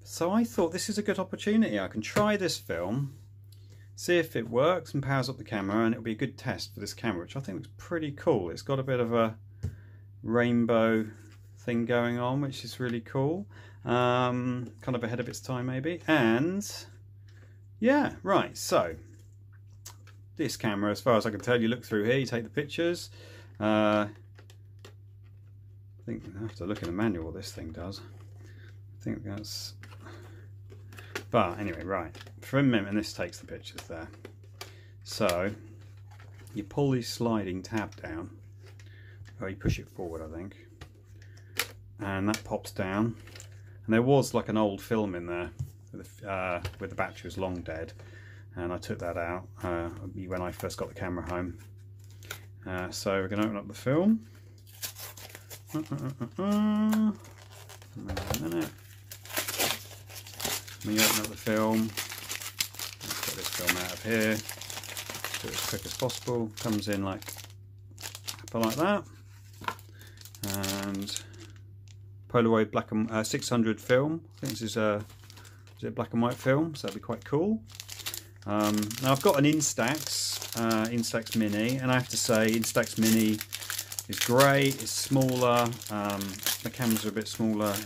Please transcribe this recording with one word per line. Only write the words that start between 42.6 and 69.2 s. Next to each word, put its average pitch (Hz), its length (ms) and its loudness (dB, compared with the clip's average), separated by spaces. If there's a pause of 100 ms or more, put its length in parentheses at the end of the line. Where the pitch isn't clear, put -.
down. 104 440 2 (720)
And 107 80 4
there 117 80 8
was, 131 320 6
like, 113 140 2
an 107 80 2
old 101 260 4
film 107 320 0
in 87 120 -6
there 87 240 -4 (420)
with - 260 -14
the, 101 120 -10
uh, 92 320 -2 (180)
with 95 100 -6
the 95 60 -10
battery 92 320 -4
was 85 100 -8
long 92 220 -2
dead, 80 320 -8 (640)
and 87 160 -4
I 87 60 -4
took 101 200 -6
that 87 180 -4
out, 87 300 -4 (160)
uh, 85 260 -2 (380)
when 90 160 -2
I 87 80 -2
first 87 260 -6
got 95 120 -4
the - 60 -14
camera 90 340 -4
home. 90 300 -4 (1080)
Uh, 92 240 -4
so 98 300 0
we're 95 80 -2
gonna 104 160 2
open 110 120 0
up 101 120 -8
the - 60 -14
film. 190 520 2 (1500)
Uh, 151 60 -2
uh, 151 160 -4
uh, 131 300 -4
uh, 147 180 -6
uh. 214 720 4 (840)
Wait 98 440 -4
a - 20 -2
minute. 160 280 -2 (2000)
When 107 140 0
you 107 60 6
open 110 180 4
up 107 80 -4
the 104 80 -10
film, 110 460 2
let's - 1400 -6
get - 100 -4
this 92 120 -6
film 90 280 0
out 90 160 -2
of - 120 -8
here. 110 300 2
Do - 1120 -8
it 101 60 -6
as - 140 -2
quick - 180 -4
as - 100 -6
possible. 120 540 -2 (100)
Comes 107 280 -2
in 98 160 0
like 95 180 -4 (1300)
like 113 240 0
that. 185 280 2 (1400)